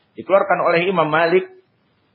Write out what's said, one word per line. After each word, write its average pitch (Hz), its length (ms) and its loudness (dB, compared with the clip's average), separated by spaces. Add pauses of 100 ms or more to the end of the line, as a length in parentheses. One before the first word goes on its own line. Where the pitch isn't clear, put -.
(140)
Dikeluarkan 180 480 0
oleh 170 240 0
Imam 170 240 -2
Malik 165 400 0 (640)